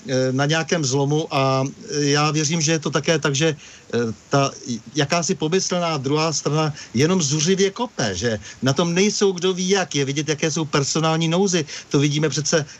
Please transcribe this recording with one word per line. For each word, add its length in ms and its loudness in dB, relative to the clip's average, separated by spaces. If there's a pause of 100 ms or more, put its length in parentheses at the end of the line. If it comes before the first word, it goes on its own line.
eh, 240 2
na 120 2
nějakém 400 0
zlomu 440 0
a, 340 2
eh, 540 -2
já 140 2
věřím, 300 0
že 100 0
je 80 2
to 100 -4
také 320 2
tak, 140 0
že, 180 2
eh, 440 -10 (320)
ta 220 2 (440)
jakási 420 0
pomyslná 640 0
druhá 320 0
strana 400 0 (240)
jenom 240 4
zuřivě 500 2
kope, 460 -4
že 240 -2 (240)
na 80 4
tom 200 0
nejsou 380 2
kdo 220 -2
ví 160 -4
jak. 260 0
Je 100 0
vidět, 280 -2
jaké 180 -2
jsou 140 -2
personální 640 0
nouzy. 320 2 (320)
To 80 4
vidíme 280 2
přece 360 0 (140)